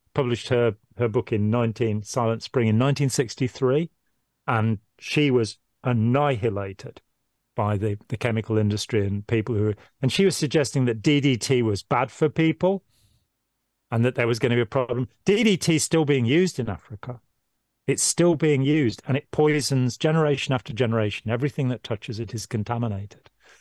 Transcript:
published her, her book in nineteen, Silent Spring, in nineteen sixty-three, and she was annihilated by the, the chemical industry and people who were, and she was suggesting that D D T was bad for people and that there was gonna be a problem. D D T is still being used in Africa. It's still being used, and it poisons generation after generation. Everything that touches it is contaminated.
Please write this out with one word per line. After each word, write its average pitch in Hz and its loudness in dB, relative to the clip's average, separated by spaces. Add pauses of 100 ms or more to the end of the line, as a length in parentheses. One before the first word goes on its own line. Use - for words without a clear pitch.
(140)
published 120 -2
her, 120 2 (220)
her 120 0
book 113 -2
in 104 0
nineteen, 113 -2
Silent 113 -2
Spring, 120 0
in 107 4
nineteen 135 2
sixty-three, 131 -2 (580)
and 110 0 (180)
she 147 0
was 120 2 (260)
annihilated 117 -2 (540)
by 104 0
the, 104 -4 (100)
the 117 -6
chemical 110 -2
industry 104 0
and 101 -4
people 113 -2
who 104 0
were, 107 -2 (260)
and 135 0
she 196 2
was 180 0
suggesting 143 0
that 113 -2
D 147 2
D 131 2
T 127 0
was 104 -2
bad 127 -2
for - 0
people 170 0 (1080)
and 117 2
that 127 -2
there 120 0
was 117 -2
gonna 120 0
be 123 4
a 117 0
problem. 123 -4 (160)
D 208 2
D 208 4
T 165 0
is 143 0
still 160 2
being 135 2
used 170 2
in 110 -4
Africa. 110 -12 (680)
It's 139 -2
still 170 2
being 147 2
used, 139 2
and 135 0
it - -8
poisons 139 2
generation 156 2
after - -4
generation. 110 -2
Everything 127 -2
that 120 -6
touches 110 -8
it 117 -8
is 110 -10
contaminated. 107 -6 (320)